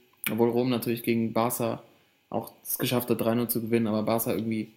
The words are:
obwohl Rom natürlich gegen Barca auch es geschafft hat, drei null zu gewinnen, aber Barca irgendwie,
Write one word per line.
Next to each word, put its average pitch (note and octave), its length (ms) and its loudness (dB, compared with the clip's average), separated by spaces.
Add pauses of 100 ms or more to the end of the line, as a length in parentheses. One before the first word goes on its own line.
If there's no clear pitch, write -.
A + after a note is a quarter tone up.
(320)
obwohl A#2 180 4
Rom B2 200 2
natürlich A#2 340 0
gegen A2+ 300 0
Barca A#2 500 0 (460)
auch - 240 -6 (100)
es - 140 -6
geschafft B2 320 0
hat, A2+ 100 2
drei A2+ 160 2
null A#2+ 140 0
zu A#2 120 -2
gewinnen, A#2 260 2
aber G#2+ 160 0
Barca A2+ 280 0
irgendwie, A2 460 -2